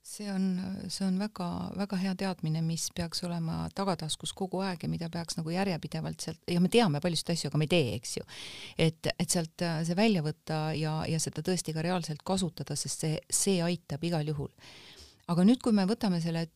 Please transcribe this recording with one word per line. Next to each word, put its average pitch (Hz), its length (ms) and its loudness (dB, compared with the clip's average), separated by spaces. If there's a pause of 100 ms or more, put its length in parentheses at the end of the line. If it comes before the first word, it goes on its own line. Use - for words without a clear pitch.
See - 200 -12
on, 190 200 0 (400)
see 190 200 -6
on 185 160 2
väga, 208 240 -6 (300)
väga 196 240 -2
hea 190 160 0
teadmine, 165 500 -2
mis 165 240 -2
peaks 170 320 -4
olema 165 480 -2
tagataskus 170 640 -4
kogu 185 320 -4
aeg 180 160 -4
ja 147 80 -4
mida 165 180 -4
peaks 165 300 -6
nagu 160 160 -4
järjepidevalt 160 720 -4
sealt, - 220 -8
ja 175 120 2
me 180 140 6
teame 208 260 6
paljusid 165 300 0
asju, 165 220 0
aga 151 100 2
me 151 60 2
ei - 20 -8
tee, 156 240 6
eks - 240 -6
ju. - 60 -8 (640)
Et, - 240 0
et - 180 -2
sealt, 165 320 -2
äh, 165 240 0
see 170 140 0
välja 208 260 6
võtta 151 320 -2 (160)
ja, 156 220 0 (100)
ja 160 160 0
seda - 240 -4
tõesti 170 320 0
ka 156 80 -2
reaalselt 165 400 -2
kasutada, 185 540 -2
sest - 260 -4
see, 156 140 0 (100)
see - 320 4
aitab 170 480 -2
igal 156 240 0
juhul. 143 160 -4 (800)
Aga 175 160 6
nüüd, 247 160 8
kui 226 160 4
me 190 80 4
võtame 185 400 2
selle 165 300 -2